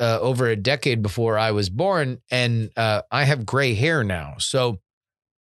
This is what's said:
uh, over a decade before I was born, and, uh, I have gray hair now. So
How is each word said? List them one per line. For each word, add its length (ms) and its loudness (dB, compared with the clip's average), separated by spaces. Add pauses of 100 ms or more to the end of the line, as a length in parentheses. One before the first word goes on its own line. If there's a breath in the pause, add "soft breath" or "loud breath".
uh, 180 2
over 300 0
a 80 0
decade 440 0
before 380 0
I 120 2
was 180 0
born, 480 0 (120)
and, 460 0
uh, 340 0
I 140 0
have 220 0
gray 280 2
hair 300 0
now. 340 -4
So 440 -2 (640)